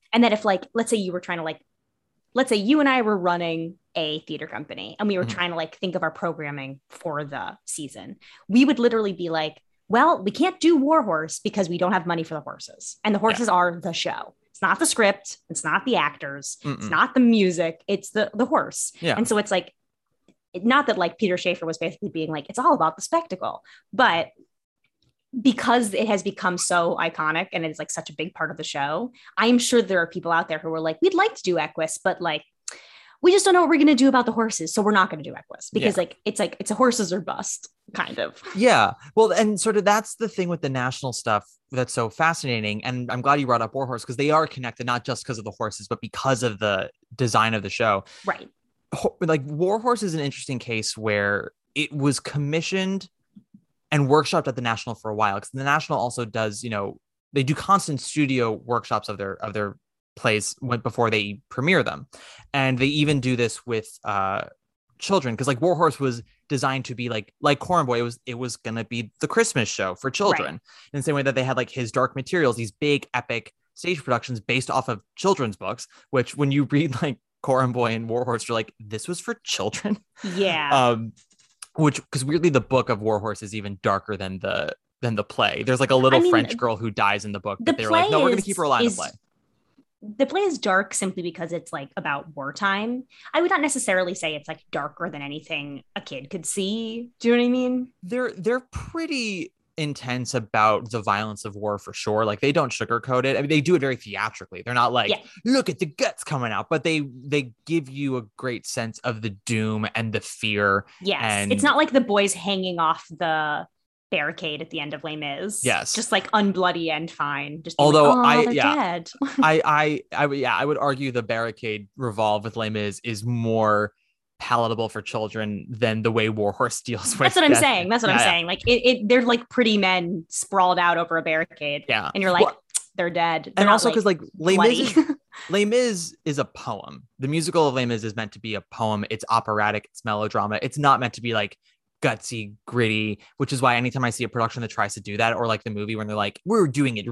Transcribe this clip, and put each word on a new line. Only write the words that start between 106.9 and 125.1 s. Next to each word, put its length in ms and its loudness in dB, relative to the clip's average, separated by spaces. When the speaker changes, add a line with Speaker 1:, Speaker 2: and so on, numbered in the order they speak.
Speaker 2:
they 300 -2
give 220 -2
you 300 -4
a 60 -6
great 280 -6
sense 340 -6
of 220 -6
the 80 -4
doom 500 0
and 160 -2
the 80 -2
fear. 640 0
Speaker 1:
Yes. 220 -4
Speaker 2:
And 320 0
Speaker 1:
It's 100 2
not 140 4
like 140 2
the 100 6
boys 320 2
hanging 460 -4
off 300 0
the 560 -2
barricade 500 -4
at 100 -12
the 100 -6
end 120 -8
of 120 -10
Les 100 -8
Mis. 480 -6
Speaker 2:
Yes. 300 -2
Speaker 1:
Just, 180 -4
like, 200 0
unbloody 600 2
and 180 -6
fine. 540 -6
Just 140 -10
being 100 6
Speaker 2:
Although 220 8
Speaker 1:
like, 80 6
"Aw, 240 6
Speaker 2:
I, 20 4
Speaker 1:
they're 100 2
Speaker 2:
yeah. 220 4
Speaker 1:
dead." 400 -2
<laughs> 60 -12
Speaker 2:
I, 220 6
I, 380 2
I 160 0
would, 100 -4
yeah, 180 0
I 100 0
would 120 0
argue 360 -2
the 100 -2
barricade 720 -4
revolve 480 0
with 140 -8
Les 120 -2
Mis 360 -4
is 180 -6
more 680 2
palatable 520 0
for 140 -10
children 640 -6